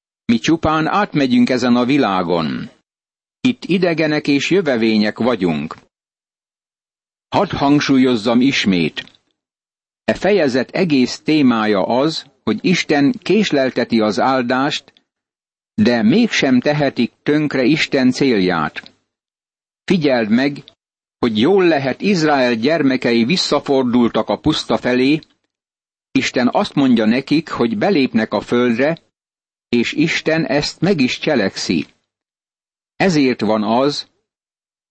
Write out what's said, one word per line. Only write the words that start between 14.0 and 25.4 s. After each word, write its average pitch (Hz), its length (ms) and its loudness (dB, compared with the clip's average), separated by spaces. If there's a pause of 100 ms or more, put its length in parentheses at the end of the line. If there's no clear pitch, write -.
az 107 200 0
áldást, 131 720 -2 (800)
de 117 280 2
mégsem 139 580 2
tehetik 143 520 -2 (100)
tönkre 147 400 -2
Isten 131 480 0
célját. 92 840 0 (920)
Figyeld 135 460 0
meg, 143 340 -2 (540)
hogy 113 200 -2
jól 185 260 2
lehet 139 360 0
Izrael 151 540 0
gyermekei 127 680 0
visszafordultak 123 1040 0
a 104 100 -2
puszta 147 380 -2
felé, 127 420 0 (920)